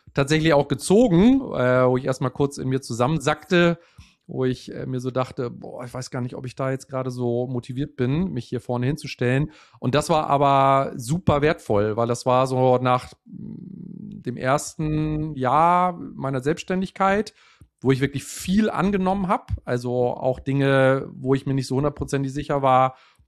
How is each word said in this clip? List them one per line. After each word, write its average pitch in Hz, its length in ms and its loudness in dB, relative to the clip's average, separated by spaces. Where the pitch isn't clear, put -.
tatsächlich 156 380 2
auch 143 140 4
gezogen, 214 760 4
äh, 127 340 4
wo 127 80 2
ich 131 80 -4
erstmal 131 280 -2
kurz 143 260 -2
in 143 100 -4
mir 131 140 -2
zusammensackte, 151 960 0
wo 131 180 -4
ich, 127 280 -4
äh, 139 140 -10
mir 131 140 -6
so 127 100 -6
dachte, 127 400 -6
„Boah, - 340 -14
ich 127 100 -14
weiß 127 160 -10
gar 135 100 -6
nicht, 123 160 -8
ob 127 100 -12
ich 123 80 -12
da 131 160 -4
jetzt 131 180 -8
gerade 131 220 -6
so 123 380 -2
motiviert 127 480 -8
bin, 147 360 -2
mich 123 140 -8
hier 120 140 -6
vorne 123 260 -4
hinzustellen.“ 139 640 -2
Und 127 160 -2
das 151 160 2
war 156 180 2
aber 135 680 4
super 147 460 0
wertvoll, 107 540 0
weil 117 120 0
das 120 180 -4
war 127 200 4
so 127 320 4
nach, 127 340 0
mm, - 960 -16
dem 120 140 -8
ersten 151 960 -2
Jahr 170 580 2
meiner 135 480 -6
Selbstständigkeit, 190 920 -2
wo 120 120 2
ich 127 80 2
wirklich 135 240 -2
viel 208 460 0
angenommen 190 580 0
hab, - 240 -4
also 123 500 -2
auch - 260 -2
Dinge, 135 720 2
wo 135 220 0
ich 139 120 -2
mir 135 80 -2
nicht 135 120 -2
so 131 100 -2
hundertprozentig 139 560 -2
sicher 147 300 -4
war, 131 340 4